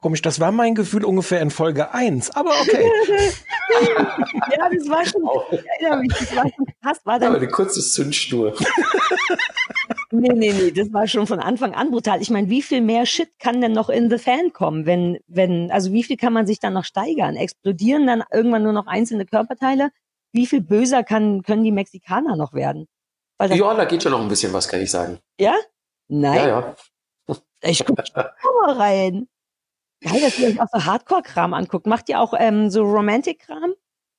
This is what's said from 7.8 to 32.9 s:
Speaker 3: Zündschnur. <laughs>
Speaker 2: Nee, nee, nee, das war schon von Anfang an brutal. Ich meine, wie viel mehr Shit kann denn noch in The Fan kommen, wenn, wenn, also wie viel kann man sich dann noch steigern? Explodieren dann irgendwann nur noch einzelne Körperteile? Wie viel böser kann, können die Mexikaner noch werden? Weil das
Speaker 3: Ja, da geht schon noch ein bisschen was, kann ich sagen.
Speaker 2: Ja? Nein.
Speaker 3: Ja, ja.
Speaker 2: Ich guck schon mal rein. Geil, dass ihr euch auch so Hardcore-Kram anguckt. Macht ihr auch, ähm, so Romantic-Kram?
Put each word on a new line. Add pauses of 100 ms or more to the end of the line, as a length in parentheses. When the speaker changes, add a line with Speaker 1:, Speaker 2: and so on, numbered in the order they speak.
Speaker 3:
Zündschnur.
<laughs> (1500)
Speaker 2:
Nee,
nee,
nee,
das
war
schon
von
Anfang
an
brutal.
Ich
meine,
wie
viel
mehr
Shit (100)
kann
denn
noch
in
The
Fan
kommen,
wenn,
wenn,
also
wie
viel
kann
man
sich
dann
noch
steigern?
Explodieren
dann (100)
irgendwann
nur
noch
einzelne
Körperteile? (420)
Wie
viel
böser
kann,
können
die
Mexikaner
noch
werden? (520)
Weil
das
Speaker 3:
Ja,
da
geht
schon
noch
ein
bisschen
was,
kann
ich
sagen. (220)
Speaker 2:
Ja? (540)
Nein.
Speaker 3:
Ja,
ja. (880)
Speaker 2:
Ich
guck
schon (420)
mal
rein. (800)
Geil,
dass
ihr
euch
auch
so
Hardcore-Kram
anguckt.
Macht
ihr
auch,
ähm,
so
Romantic-Kram? (440)